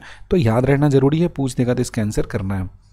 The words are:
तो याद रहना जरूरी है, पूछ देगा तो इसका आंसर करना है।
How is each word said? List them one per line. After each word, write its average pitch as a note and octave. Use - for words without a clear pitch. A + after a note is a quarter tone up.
तो F#3+
याद B2
रहना C#3+
जरूरी C#3
है, F3
पूछ C3+
देगा B2
तो B2
इसका A#2
आंसर G#2
करना G2
है। F#2